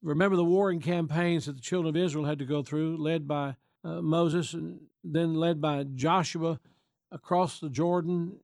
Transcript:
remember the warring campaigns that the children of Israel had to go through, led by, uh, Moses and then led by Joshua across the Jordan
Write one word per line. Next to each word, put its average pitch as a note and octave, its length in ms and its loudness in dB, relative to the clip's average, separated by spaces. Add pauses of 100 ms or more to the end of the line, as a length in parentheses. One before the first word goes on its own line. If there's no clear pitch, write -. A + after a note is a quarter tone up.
remember F3+ 340 2
the F3 80 4
warring F#3 360 4
campaigns E3+ 640 0
that C#3+ 80 -6
the B2 80 -16
children F3 260 0
of D#3+ 120 2
Israel D3+ 260 0
had D3 140 -2
to C#3 40 -6
go C#3+ 180 0
through, D#3+ 360 -2
led D#3 280 0
by, C#3+ 300 -2 (260)
uh, E3+ 200 -6
Moses E3 500 2
and E3+ 280 -10 (220)
then E3 300 0
led D#3+ 300 0
by D3 200 0
Joshua D#3+ 800 0 (500)
across - 480 0
the D3+ 120 -8
Jordan F3 720 0